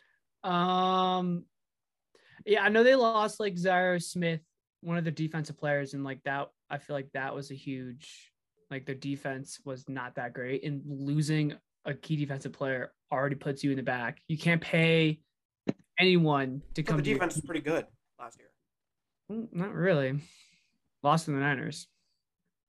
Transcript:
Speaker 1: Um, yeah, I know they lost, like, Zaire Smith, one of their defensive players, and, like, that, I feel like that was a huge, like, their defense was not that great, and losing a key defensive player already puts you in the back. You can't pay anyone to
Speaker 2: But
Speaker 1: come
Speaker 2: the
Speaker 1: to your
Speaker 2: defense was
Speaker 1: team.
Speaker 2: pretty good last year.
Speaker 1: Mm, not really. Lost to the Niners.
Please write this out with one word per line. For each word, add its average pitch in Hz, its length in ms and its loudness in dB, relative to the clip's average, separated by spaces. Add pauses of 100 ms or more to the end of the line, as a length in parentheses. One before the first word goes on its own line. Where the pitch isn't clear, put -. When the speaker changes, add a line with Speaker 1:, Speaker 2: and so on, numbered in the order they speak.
(440)
Speaker 1:
Um, 185 1040 2 (1000)
yeah, 208 180 4
I 202 60 4
know 220 140 6
they 262 120 10
lost, 220 440 2
like, 202 180 -2
Zaire 180 420 2
Smith, 170 420 -2 (400)
one 170 160 -2
of 170 60 -2
their 165 80 -2
defensive 156 460 -4
players, 143 360 -2
and, 139 100 -6
like, 135 200 -8
that, 139 260 -4 (200)
I 151 80 -6
feel 147 180 -8
like 139 180 -8
that 135 200 -6
was 139 180 -10
a 135 40 -10
huge, 131 760 -12 (380)
like, 135 160 -10
their 135 100 -6
defense 139 680 -8
was 135 240 -12
not 127 280 -10
that 123 180 -8
great, 127 300 -6
and 143 220 -6
losing 147 680 0 (320)
a 147 80 -4
key 156 240 -4
defensive 139 360 -6
player 131 400 -4 (180)
already 139 240 0
puts 139 280 -6
you 143 80 2
in 131 60 0
the 127 60 -6
back. 123 440 -4
You 156 100 -2
can't 165 240 2
pay 160 600 4 (800)
anyone 147 640 4 (120)
to 160 100 -2
Speaker 2:
But - 40 -4
Speaker 1:
come 160 100 2
Speaker 2:
the 147 60 0
Speaker 1:
to 175 60 0
your 135 100 2
Speaker 2:
defense 170 160 -2
was 156 80 -2
Speaker 1:
team. 139 40 -12
Speaker 2:
pretty 156 140 -4
good 147 260 -2 (320)
last 120 200 -16
year. - 100 -20 (840)
Speaker 1:
Mm, 220 220 -10
not 185 200 -6
really. 147 460 2 (840)
Lost 160 240 4
to 160 60 -4
the 139 60 0
Niners. 143 500 -4 (800)